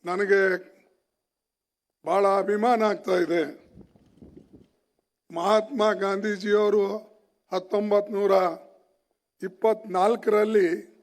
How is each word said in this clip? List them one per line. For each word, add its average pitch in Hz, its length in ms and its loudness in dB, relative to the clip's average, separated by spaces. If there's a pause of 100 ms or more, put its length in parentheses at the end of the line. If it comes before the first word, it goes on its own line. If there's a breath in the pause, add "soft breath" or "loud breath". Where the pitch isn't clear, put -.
ನನಗೆ 196 380 2 (1600)
ಭಾಳ 190 200 0 (200)
ಅಭಿಮಾನ 220 480 0
ಆಗ್ತಾ 185 320 -2
ಇದೆ. 165 180 0 (2000)
ಮಹಾತ್ಮ 214 540 0 (120)
ಗಾಂಧೀಜಿಯವರು 208 800 0 (680)
ಹತ್ತೊಂಬತ್ತು 208 640 -2
ನೂರ 196 160 2 (1160)
ಇಪ್ಪತ್ನಾಲ್ಕರಲ್ಲಿ 214 1200 0 (320)